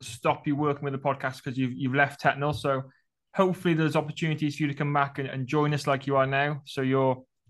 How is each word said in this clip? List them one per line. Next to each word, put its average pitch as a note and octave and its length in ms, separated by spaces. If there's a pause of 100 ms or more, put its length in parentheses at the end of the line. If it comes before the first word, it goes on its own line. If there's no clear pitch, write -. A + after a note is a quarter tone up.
stop - 440
you D3 100
working C#3+ 280
with C#3 100
the C3+ 60
podcast C3+ 440
'cause B2+ 140
you've, C3 160
you've C3 220
left C#3 260
Tettenhall. C#3+ 320
So C3+ 300 (500)
hopefully F#3 400
there's D#3 220
opportunities D3 600
for D#3 80
you D3 60
to C#3+ 60
come C#3+ 180
back C#3 240
and, C3+ 100
and C3 200
join D3 260
us C#3+ 140
like C3+ 180
you C#3 100
are C3+ 120
now. C#3 380
So - 160
you're C3 420 (260)